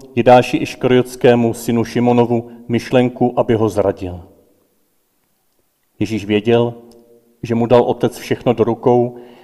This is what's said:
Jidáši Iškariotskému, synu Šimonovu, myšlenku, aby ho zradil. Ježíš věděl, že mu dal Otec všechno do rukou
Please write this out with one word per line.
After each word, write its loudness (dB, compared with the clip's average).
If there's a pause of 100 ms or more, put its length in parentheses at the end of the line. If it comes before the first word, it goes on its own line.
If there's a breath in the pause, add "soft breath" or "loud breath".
(140)
Jidáši 4
Iškariotskému, 0
synu -2
Šimonovu, 0 (180 loud breath)
myšlenku, 0
aby 0
ho 0
zradil. -4 (1700)
Ježíš -4
věděl, 0 (680)
že -6
mu 0
dal 6
Otec -4
všechno -4
do 0
rukou 0 (260 loud breath)